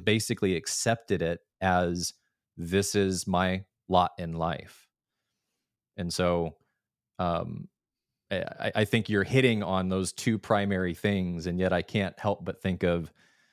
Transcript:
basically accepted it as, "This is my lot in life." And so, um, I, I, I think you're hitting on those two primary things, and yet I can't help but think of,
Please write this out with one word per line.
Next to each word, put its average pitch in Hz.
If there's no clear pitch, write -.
basically 107
accepted -
it 85
as, 90
"This 92
is 95
my 92
lot 90
in 85
life." -
And 87
so, 87
um, 85
I, 98
I, 110
I 107
think 110
you're 101
hitting 120
on 92
those 92
two -
primary 98
things, 90
and 87
yet 92
I 87
can't 98
help 98
but -
think 92
of, 87